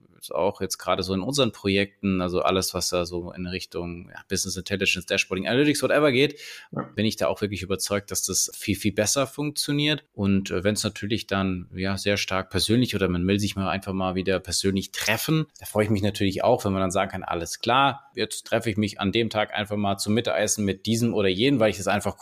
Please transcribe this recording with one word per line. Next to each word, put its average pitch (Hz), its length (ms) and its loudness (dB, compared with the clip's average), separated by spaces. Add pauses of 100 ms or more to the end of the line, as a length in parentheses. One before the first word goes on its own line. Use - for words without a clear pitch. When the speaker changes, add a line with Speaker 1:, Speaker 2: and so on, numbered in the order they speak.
(300)
Speaker 1:
auch 90 300 0
jetzt - 180 -6
gerade 92 260 0
so 92 100 -2
in 95 60 0
unseren 127 320 0
Projekten, 98 680 0
also 90 200 0
alles, 92 340 2
was 92 140 -2
da 87 180 0
so 87 240 -8
in 90 160 -8
Richtung, 87 640 -8
ja, - 160 -18
Business 92 280 -4
Intelligence, 95 500 -2
Dashboarding, 95 400 0
Analytics, 135 380 4
whatever 143 260 4
geht, 131 300 4 (320)
Speaker 2:
Ja. - 100 -4 (140)
Speaker 1:
bin 107 100 4
ich 107 80 2
da 80 140 0
auch 92 140 -2
wirklich 101 200 -2
überzeugt, 98 480 -2
dass - 140 -4
das - 280 0
viel, - 220 -2
viel 98 180 0
besser 107 360 2
funktioniert. 147 760 -2 (100)
Und, 98 360 2
äh, 90 140 -2
wenn's 104 180 2
natürlich 104 460 -4
dann, 95 480 -2
ja, 95 200 -2
sehr 101 200 0
stark 95 340 -2
persönlich 110 460 2
oder 95 120 2
man 87 200 0
will 101 100 6
sich 101 160 0
mal 95 140 -2
einfach 95 240 -2
mal 92 240 -2
wieder 92 240 0
persönlich 95 500 -2
treffen, 156 560 0 (140)
da - 60 -14
freue 107 180 2
ich 101 60 0
mich 101 120 2
natürlich 98 400 0
auch, 117 220 2
wenn 101 80 0
man 95 80 0
dann 95 100 0
sagen 95 220 0
kann, 92 100 -8
„Alles - 380 -6
klar, 131 560 2
jetzt - 320 -6
treffe 113 200 0
ich 98 80 -2
mich 104 220 -2
an 101 140 0
dem 113 180 2
Tag 107 240 -2
einfach 104 220 -4
mal 101 200 0
zum 104 180 -2
Mittagessen 107 500 0
mit 95 220 -2
diesem 113 280 0
oder 98 140 2
jenem, 113 320 2
weil 110 100 6
ich 98 60 -2
das 95 100 -6
einfach 98 360 0